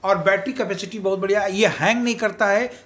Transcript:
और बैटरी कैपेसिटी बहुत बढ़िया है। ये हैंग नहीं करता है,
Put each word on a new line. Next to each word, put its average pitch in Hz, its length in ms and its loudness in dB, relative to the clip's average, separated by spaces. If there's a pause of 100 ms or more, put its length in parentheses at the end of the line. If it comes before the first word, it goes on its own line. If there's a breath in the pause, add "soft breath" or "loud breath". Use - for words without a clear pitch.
और 190 140 2
बैटरी 196 340 0
कैपेसिटी 202 460 -6
बहुत 190 200 0
बढ़िया 196 220 0
है। 196 160 -2
ये 214 100 4
हैंग 202 360 2
नहीं 240 120 0
करता 214 320 -2
है, 220 240 2 (160 loud breath)